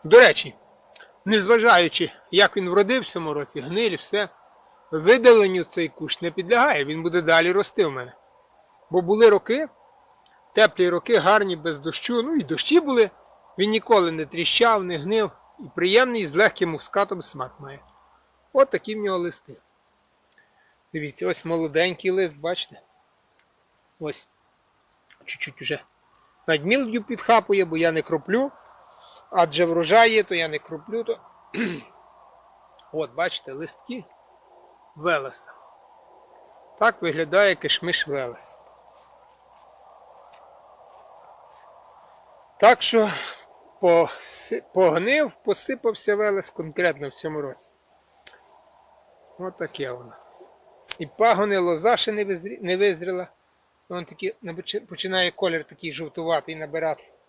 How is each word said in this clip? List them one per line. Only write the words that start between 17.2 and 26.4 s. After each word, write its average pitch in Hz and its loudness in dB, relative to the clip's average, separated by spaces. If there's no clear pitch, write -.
смак 127 -12
має. 139 -20
От 269 4
такі 214 -6
в - -10
нього 196 -4
листи. 170 -10
Дивіться, 151 -8
ось - -6
молоденький 165 -2
лист, 180 -4
бачите? 165 -10
Ось, - -10
чуть-чуть - -12
уже 147 -8